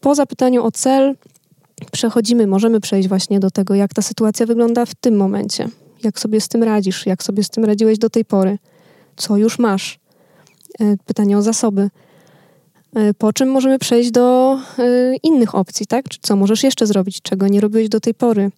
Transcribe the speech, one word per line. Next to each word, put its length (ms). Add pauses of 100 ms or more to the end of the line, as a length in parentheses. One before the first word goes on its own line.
po 140
zapytaniu 500
o 60
cel 460 (760)
przechodzimy, 540
możemy 340
przejść 280
właśnie 320
do 100
tego, 240
jak 200
ta 80
sytuacja 440
wygląda 400
w 80
tym 220
momencie. 520 (360)
Jak 160
sobie 200
z 80
tym 140
radzisz? 440
Jak 160
sobie 220
z 60
tym 140
radziłeś 340
do 120
tej 140
pory? 340 (580)
Co 200
już 220
masz? 400 (800)
E, 160 (100)
pytanie 320
o 40
zasoby. 480 (1040)
E, 200
po 180
czym 180
możemy 280
przejść 320
do, 480 (200)
e, 440
innych 320
opcji, 320
tak? 220
Czy 140
co 140
możesz 260
jeszcze 240
zrobić, 360
czego 260
nie 120
robiłeś 280
do 120
tej 140
pory? 420